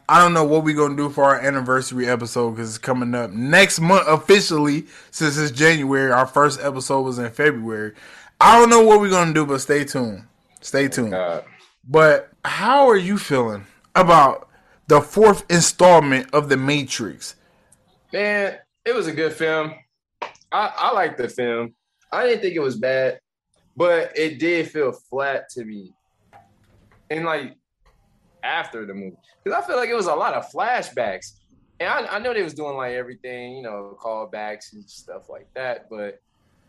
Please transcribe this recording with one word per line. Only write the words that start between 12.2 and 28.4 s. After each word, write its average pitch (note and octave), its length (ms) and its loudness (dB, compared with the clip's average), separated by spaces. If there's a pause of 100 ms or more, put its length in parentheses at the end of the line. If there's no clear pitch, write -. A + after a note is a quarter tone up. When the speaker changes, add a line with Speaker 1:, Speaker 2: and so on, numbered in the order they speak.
Speaker 1:
how B3 440 2
are A3 80 6
you F#3+ 220 -2
feeling A2+ 480 -4 (280)
about E3 540 6 (400)
the - 120 6
fourth G#3 500 4
installment D#3+ 840 4
of D3 140 0
The C#3 80 2
Matrix? C3+ 800 -6 (760)
Speaker 2:
Man, G3+ 460 -4 (260)
it A#3 100 -2
was G3 120 -4
a D#3 60 -6
good D3+ 200 -4
film. D#3 420 -4 (760)
I, G3 260 -2
I G3+ 160 -2
liked F#3 260 -2
the A#2+ 100 -6
film. A#2 460 -6 (360)
I G#3+ 160 -4
didn't A#3 160 -2
think F#3 140 -4
it D#3+ 40 -4
was B2+ 160 -4
bad, B2+ 440 -4 (560)
but E3+ 400 -2
it D#3 220 -4
did E3 320 -2
feel C#3+ 220 -4
flat C3+ 580 -8
to A#2+ 140 -14
me. G2+ 280 -18 (1200)
And, D#3+ 160 -8
like, D3+ 280 -8 (880)